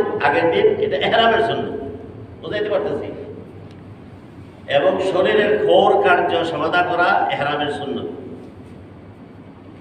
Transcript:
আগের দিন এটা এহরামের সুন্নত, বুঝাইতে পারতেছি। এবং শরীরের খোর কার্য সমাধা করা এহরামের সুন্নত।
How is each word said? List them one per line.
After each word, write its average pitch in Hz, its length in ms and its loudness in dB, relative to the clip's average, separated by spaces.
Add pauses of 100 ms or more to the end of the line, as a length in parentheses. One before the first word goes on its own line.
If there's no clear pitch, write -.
(240)
আগের 165 260 2
দিন - 160 4 (140)
এটা - 160 0
এহরামের 220 500 4
সুন্নত, - 340 -4 (640)
বুঝাইতে 190 260 -4
পারতেছি। - 440 -4 (1600)
এবং 185 320 2
শরীরের 208 680 2
খোর 190 360 6
কার্য 170 420 2
সমাধা 160 380 0
করা - 500 2
এহরামের 147 400 -2
সুন্নত। 139 340 -6 (1700)